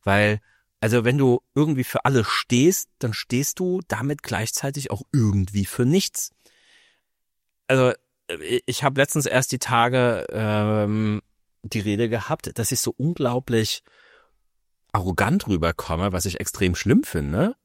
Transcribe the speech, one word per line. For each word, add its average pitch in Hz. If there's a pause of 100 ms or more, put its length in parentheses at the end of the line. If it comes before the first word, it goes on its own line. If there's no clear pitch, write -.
weil, 104 (400)
also 113
wenn 123
du 127 (120)
irgendwie 143
für -
alles 127
stehst, - (100)
dann 113
stehst -
du 185
damit 135
gleichzeitig 135
auch 104 (100)
irgendwie 101
für -
nichts. - (1400)
Also, 127 (360)
äh, 87
ich 127
hab 139
letztens 143
erst -
die -
Tage, 123
ähm, 107 (420)
die 107
Rede 107
gehabt, -
dass 110
ich -
so -
unglaublich 127 (1120)
arrogant 101
rüberkomme, 85
was 90
ich 92
extrem 90
schlimm 151
finde 90